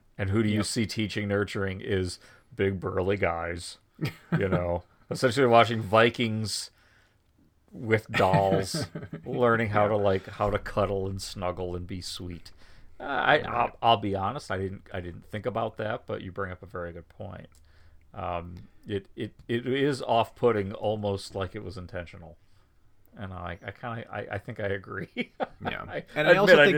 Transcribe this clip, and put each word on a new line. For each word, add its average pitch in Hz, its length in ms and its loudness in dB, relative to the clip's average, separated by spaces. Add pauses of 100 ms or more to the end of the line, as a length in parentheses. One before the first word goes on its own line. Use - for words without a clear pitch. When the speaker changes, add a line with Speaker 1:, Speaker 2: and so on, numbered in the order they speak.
(180)
Speaker 1:
And 98 120 -2
who 113 120 2
do 107 60 4
you 104 80 2
Speaker 2:
Yep. 104 100 2
Speaker 1:
see 117 200 0
teaching 104 420 -4
nurturing 101 520 -2
is 92 380 -2 (360)
big 196 260 2
burly 98 360 0
guys, 87 600 -4 (280)
Speaker 2:
<laughs> - 320 -4
Speaker 1:
you 98 100 0
know, 87 360 -2 (260)
essentially 131 360 2
watching 117 360 6
Vikings 110 880 2 (1000)
with 110 400 -2
dolls, 98 760 4 (200)
Speaker 2:
<laughs> - 180 -14
Speaker 1:
learning 117 460 2
how 104 140 4
Speaker 2:
Yeah. 104 40 4
Speaker 1:
to, 107 80 2
like, 98 300 2
how 104 240 -2
to 101 80 0
cuddle 98 480 -2
and 98 140 -6
snuggle 90 540 -6
and 90 120 -6
be 92 140 -8
sweet. 87 500 -10 (500)
Uh, - 40 -12
I, - 340 2
Speaker 2:
Right. - 80 -4
Speaker 1:
I'll, 120 360 -2
I'll 117 140 6
be 104 180 -4
honest, 98 360 -6
I 95 80 -4
didn't, 95 240 -6 (100)
I 98 80 -6
didn't 87 260 -12
think 107 200 -8
about 113 320 -4
that, 110 280 -6
but 107 160 -6
you 98 100 -10
bring 92 200 -6
up 90 100 -14
a 95 40 -18
very 87 260 -10
good 85 160 -16
point. 95 400 -16 (640)
Um, 87 400 -8 (320)
it, 101 200 -6 (100)
it, 113 160 -8 (160)
it 123 180 -2
is 135 360 0
off-putting, 113 720 2
almost 104 600 -2
like 95 200 -4
it 107 100 -10
was 90 140 -10
intentional, 87 580 -12 (800)
and 95 160 -12
I, 87 340 -10
I 104 40 -10
kinda, 117 420 -10
I, 107 200 -6
I 104 60 -4
think 110 220 -12
I 107 60 -2
agree. 98 480 -6
<laughs> 240 180 -4 (320)
Speaker 2:
Yeah. - 240 -6
Speaker 1:
I - 160 -8 (120)
Speaker 2:
And 151 120 2
I 175 80 12
also 190 180 8
Speaker 1:
admit 156 40 10
I 147 80 10
Speaker 2:
think - 120 6